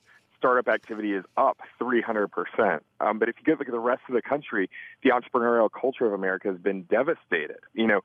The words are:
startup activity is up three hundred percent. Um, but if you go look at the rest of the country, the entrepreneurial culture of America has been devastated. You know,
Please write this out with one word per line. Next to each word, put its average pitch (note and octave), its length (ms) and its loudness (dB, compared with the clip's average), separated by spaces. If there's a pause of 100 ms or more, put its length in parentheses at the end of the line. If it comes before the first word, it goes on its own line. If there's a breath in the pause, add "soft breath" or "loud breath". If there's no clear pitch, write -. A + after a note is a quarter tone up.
(380 soft breath)
startup B2 300 2
activity G#2+ 440 -2
is F#2+ 120 -4 (120)
up C3 220 2 (200)
three A#2+ 220 0
hundred G#2+ 280 -2
percent. F2+ 540 0 (180)
Um, G#2+ 180 0
but A2 100 0
if A#2+ 100 -6
you - 60 -16
go D#3 140 2
look C3+ 100 -8
at B2+ 40 -8
the A#2+ 60 -2
rest A#2+ 300 -2
of B2+ 60 -4
the A2+ 80 0
country, A#2 480 -4 (320 loud breath)
the C3 80 4
entrepreneurial A#2+ 600 2
culture - 360 -2
of G2+ 80 0
America F#2+ 340 -2
has F#2 100 -2
been G2 260 -2
devastated. G#2 720 -2 (160)
You A2+ 120 0
know, G#2 180 4